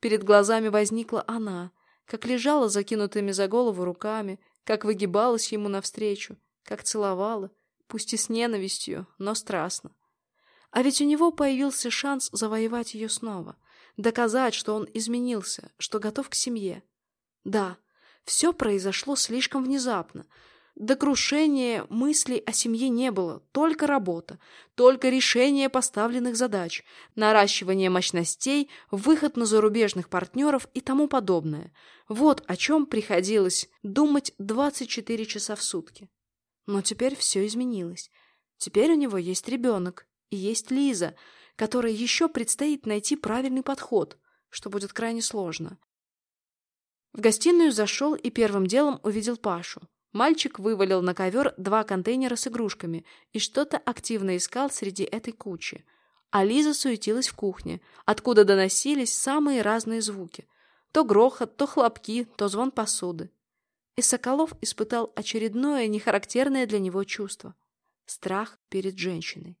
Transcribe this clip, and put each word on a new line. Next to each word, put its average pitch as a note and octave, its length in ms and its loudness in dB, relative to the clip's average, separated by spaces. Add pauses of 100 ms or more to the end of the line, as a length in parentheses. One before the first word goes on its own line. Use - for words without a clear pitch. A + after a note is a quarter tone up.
Перед G#3 220 0
глазами G#3 460 6
возникла G#3+ 580 0
она, G3 460 -6 (320)
как A3+ 220 -10
лежала B3+ 420 2
закинутыми G3+ 640 -2
за G3 160 0
голову G#3 380 0
руками, G#3 520 -6 (260)
как G#3+ 200 -2
выгибалась G#3 680 0
ему G#3 180 -4
навстречу, G3+ 680 -6 (260)
как G#3 200 -10
целовала, G3+ 680 -2 (360)
пусть - 260 -8
и A3 60 -2
с - 100 -4
ненавистью, A3 760 -4 (100)
но G3+ 180 -6
страстно. F3+ 580 -6 (760)
А A#3+ 120 0
ведь C4+ 180 2
у D4 40 2
него D4+ 280 4
появился C4+ 580 0
шанс C#4 420 -4
завоевать A3+ 600 -2
ее A3 160 -8
снова, G3 480 -8 (400)
доказать, A#3 560 2
что - 220 -4
он G#3+ 180 -4
изменился, A#3 840 -4
что - 200 -4
готов G#3+ 300 -4
к - 60 -12
семье. G3+ 480 -4 (640)
Да, G3 340 -2 (460)
все - 280 2
произошло G3+ 640 -2
слишком B3+ 480 -2
внезапно. B3 640 -4 (500)
До A3 180 2
крушения C4+ 960 2
мыслей B3+ 560 0
о A3 80 -6
семье A#3 380 0
не B3 200 0
было, F#3 300 -4 (120)
только D#4 340 0
работа, F3+ 520 -2 (360)
только C4 340 6
решение C4 600 4
поставленных A#3+ 680 -2
задач, G3+ 480 -2 (300)
наращивание G3+ 760 4
мощностей, F#3 800 0 (220)
выход C#4+ 480 2
на A#3 80 0
зарубежных G#3+ 640 2
партнеров B3+ 640 0
и C4 80 -4
тому C#4 260 2
подобное. E3+ 640 0 (360)
Вот C4+ 380 4
о F3+ 100 -2
чем D4+ 280 2
приходилось G3 840 0 (120)
думать C#4+ 540 2
двадцать B3 540 -2
четыре A3 340 -4
часа G#3+ 320 -8
в G#3 60 -8
сутки. - 480 -8 (560)
Но G3+ 160 -2
теперь B3+ 340 -2
все G3+ 300 0
изменилось. G#3 640 -6 (480)
Теперь C#4 340 2
у D#4+ 40 6
него B3+ 200 0
есть F3+ 320 -4
ребенок A3+ 580 -2 (220)
и G#3 80 -6
есть G#3 340 -4
Лиза, B3+ 440 0 (420)
которой A3+ 380 0
еще A#3+ 340 0
предстоит C#4+ 560 -2
найти G#3+ 320 -2
правильный C4 460 -2
подход, B3 560 -2 (320)
что - 180 -12
будет G3+ 240 -6
крайне A3+ 300 -4
сложно. F3+ 560 -6 (1400)
В A3 80 -12
гостиную D#4+ 500 6
зашел A3 420 0
и - 140 -6
первым G3+ 380 2
делом C4+ 360 2
увидел A3 360 -4
Пашу. E3+ 500 -6 (280)
Мальчик D4+ 420 2
вывалил F#3+ 440 2
на F3+ 100 0
ковер G3 460 0
два G3+ 260 0
контейнера A#3 520 -2
с - 100 -6
игрушками F#3+ 580 -6 (300)
и A3 40 -4
что-то C#4+ 380 -2
активно G3 600 -4
искал C4+ 320 -2
среди G3 340 -6
этой A3+ 300 -8
кучи. - 500 -12 (460)
А G3 120 4
Лиза C#4+ 300 4
суетилась A#3+ 560 -2
в - 60 -8
кухне, F#3 480 -6 (240)
откуда G#3+ 380 6
доносились G3+ 680 2
самые C#4+ 480 0
разные A3 400 0
звуки. G3+ 480 -8 (440)
То - 120 4
грохот, A3+ 540 4
то C#4 80 2
хлопки, A#3 600 0 (100)
то G#3 120 0
звон A3+ 220 -2
посуды. F3+ 600 -4 (680)
И B3+ 40 -2
Соколов C4 640 0
испытал A3 540 -4
очередное A3+ 680 -2
нехарактерное A#3+ 800 0
для G#3+ 120 -2
него F#3+ 260 -2
чувство. G3 500 -10 (520)
Страх G3 520 -6 (120)
перед F#3+ 280 -4
женщиной. E3+ 640 -8